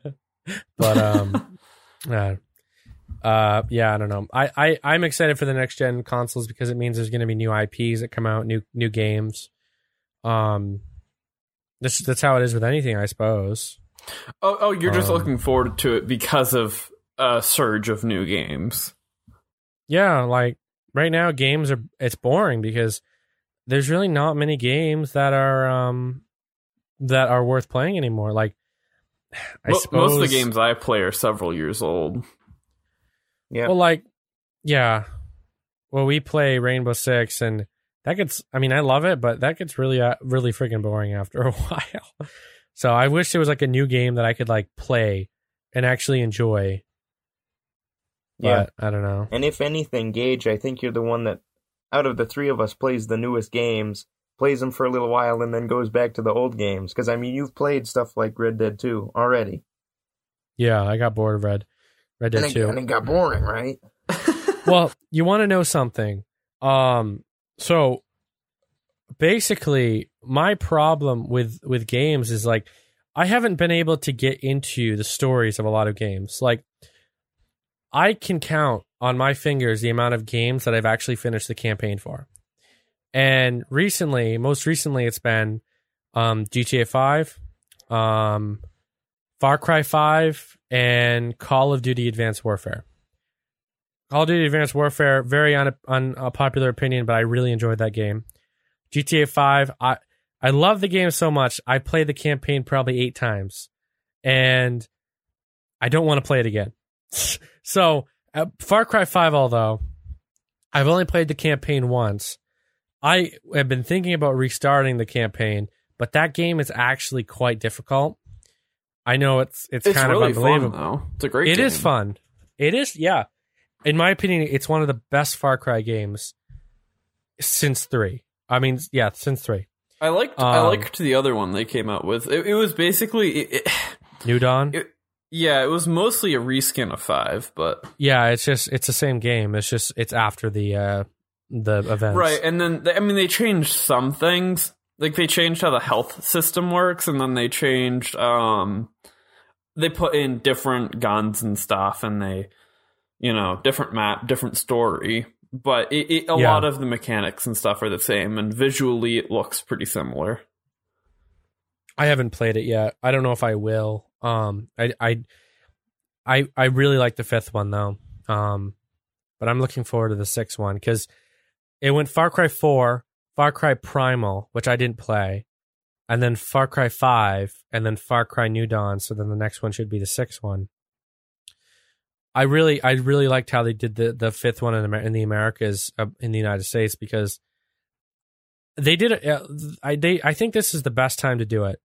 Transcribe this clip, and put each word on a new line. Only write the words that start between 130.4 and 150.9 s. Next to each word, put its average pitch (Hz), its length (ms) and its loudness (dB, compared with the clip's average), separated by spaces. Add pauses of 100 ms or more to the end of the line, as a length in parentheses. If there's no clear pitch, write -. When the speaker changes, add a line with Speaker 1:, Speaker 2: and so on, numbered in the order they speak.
Speaker 1:
Um, 120 120 6
Speaker 2:
liked - 280 -2
the 143 160 0
other 131 220 2
one 98 160 -2
they 101 140 -2
came 113 220 -4
out 101 160 -4
with. 117 220 -2
It, 165 220 -2
it 208 80 2
was 214 180 2
basically, 190 680 0
it, - 120 -6 (140)
it, - 0 - (580)
Speaker 1:
New 120 140 2
Dawn? 131 340 2
Speaker 2:
it, 160 140 -6 (440)
yeah, 156 320 2
it 135 40 2
was 165 200 0
mostly 190 460 2
a 127 60 2
reskin 131 520 -2
of - 80 -6
five, 73 560 -4
but - 300 -4 (140)
Speaker 1:
Yeah, 127 300 4
it's 120 160 0
just, 131 240 0
it's 131 180 -4
the 127 60 -2
same 131 260 0
game. 110 340 0
It's 104 160 -2
just, - 260 -4
it's 117 160 -4
after 110 380 0
the, 101 260 -2
uh, 101 280 -2 (480)
the 107 300 0
events. 107 360 0
Speaker 2:
Right, 160 260 2
and 165 160 0
then, 170 240 -2
they, 170 120 2
I 196 40 0
mean, 202 160 2
they 190 120 2
changed 190 460 0
some 131 380 0
things. 180 640 0 (240)
Like, 156 160 -2
they 170 140 2
changed 165 340 0
how 175 80 2
the 123 100 2
health - 460 -4
system 175 460 0
works, 180 360 0
and 139 140 -2
then 131 140 -2
they 120 120 0
changed, 127 680 -2
um, 110 760 0 (840)
they 156 140 -2
put 160 260 0
in 131 240 0
different 127 600 -2